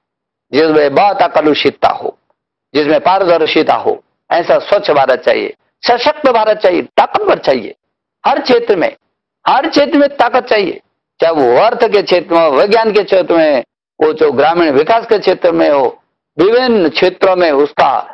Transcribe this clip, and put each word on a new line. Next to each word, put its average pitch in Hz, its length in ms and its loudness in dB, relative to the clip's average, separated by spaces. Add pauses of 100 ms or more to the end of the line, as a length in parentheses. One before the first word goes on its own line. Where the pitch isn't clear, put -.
(520)
जिसमें 147 440 2
बहुत 196 260 0
अकलुषितता 151 680 0
हो, - 280 -8 (580)
जिसमें 147 240 0
पारदर्शिता 165 760 0
हो, 110 300 -4 (280)
ऐसा 165 280 0
स्वच्छ 202 320 -2
भारत 131 280 0
चाहिए, 110 340 -2 (340)
सशक्त 277 420 -2
भारत 214 280 0
चाहिए, 180 240 0
ताकतवर 254 560 -2
चाहिए, 131 380 -4 (520)
हर 277 140 0
क्षेत्र 233 340 0
में, 151 200 -4 (520)
हर 262 220 0
क्षेत्र 294 280 0
में 285 120 2
ताकत 240 360 -2
चाहिए, - 360 -2 (400)
चाहे 165 120 0
वो 135 280 2
अर्थ 226 220 2
के 202 180 2
क्षेत्र 165 320 -2
में 170 80 2
हो, 160 100 2
विज्ञान 208 400 2
के 196 120 0
क्षेत्र 175 300 0
में 156 220 2
हो, 120 80 -2 (420)
वो 156 80 0
जो 156 180 0
ग्रामीण 156 400 0
विकास 180 340 0
के 208 140 0
क्षेत्र 180 320 0
में 165 180 0
हो, 139 340 -2 (360)
विभिन्न 220 500 2
क्षेत्रों 185 460 0
में 175 160 0
उसका, 143 640 0